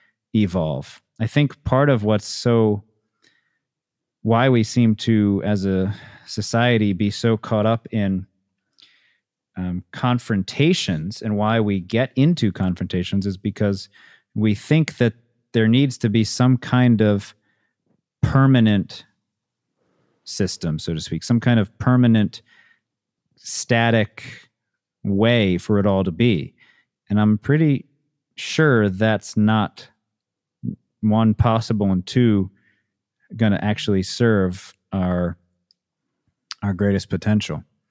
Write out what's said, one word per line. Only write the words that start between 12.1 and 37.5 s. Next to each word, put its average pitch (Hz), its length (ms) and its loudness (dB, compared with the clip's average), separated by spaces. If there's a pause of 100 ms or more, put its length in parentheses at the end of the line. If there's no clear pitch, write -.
into 139 340 2
confrontations 92 720 -4
is 95 120 -6
because 101 500 -4 (460)
we 107 200 0
think 151 440 0
that 117 160 2 (400)
there 113 160 4
needs 131 280 2
to 117 120 -2
be 107 160 2
some 127 320 2
kind 120 440 2
of 104 320 0 (880)
permanent 120 840 2 (1200)
system, 82 540 -6
so 85 140 -8
to 80 60 -6
speak, 80 240 -8
some 120 160 0
kind 120 200 2
of - 180 -2
permanent 117 640 2 (960)
static - 1120 -2 (540)
way 104 540 2
for 101 220 0
it 98 60 0
all 95 180 2
to 92 80 -4
be. 85 420 0 (560)
And 104 120 0
I'm 107 160 2
pretty 147 480 0 (500)
sure 120 540 2
that's 104 480 -2
not, 107 500 0 (1120)
one, 110 320 2
possible, 110 580 0
and 92 140 -2
two, 107 460 0 (840)
gonna 104 240 0
actually 101 420 -2
serve 95 720 -2 (180)
our, 90 460 -4 (1200)
our 101 120 -4
greatest 98 360 -2
potential. 98 540 -2 (280)